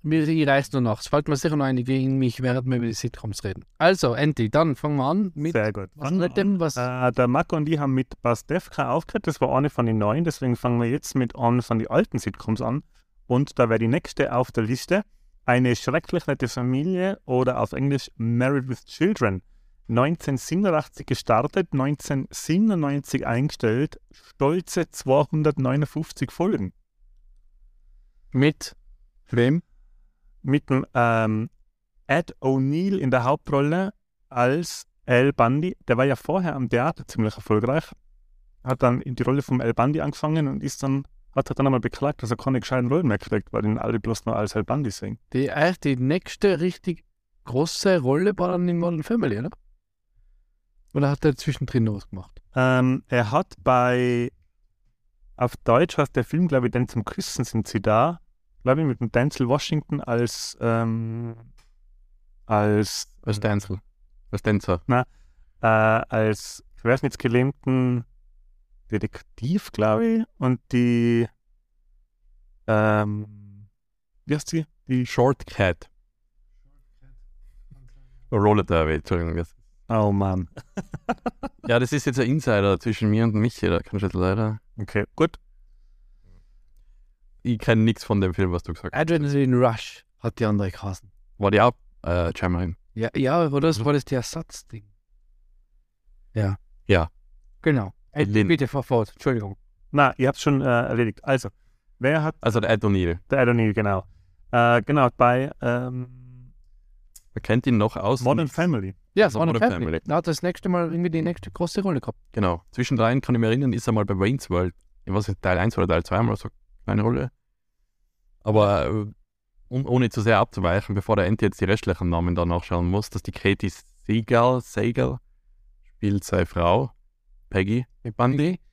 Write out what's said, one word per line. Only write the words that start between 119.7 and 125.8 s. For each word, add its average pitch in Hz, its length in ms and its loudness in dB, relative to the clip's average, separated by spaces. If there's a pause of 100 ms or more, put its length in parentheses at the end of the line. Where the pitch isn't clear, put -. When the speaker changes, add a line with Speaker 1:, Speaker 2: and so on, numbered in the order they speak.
Speaker 3:
ohne 123 240 2
zu 117 100 -4
sehr 107 180 4
abzuweichen, 95 560 0
bevor 101 220 0
der 95 100 2
Enti 107 200 0
jetzt - 140 -2
die 101 40 2
restlichen 92 440 -2
Namen 87 260 0
da 85 100 0
nachschauen 87 440 -2
muss, 101 220 -2
dass - 120 -8
die - 100 -10
Katie 98 400 0 (340)
Sagal, 120 540 2
Sagal 127 580 -2 (640)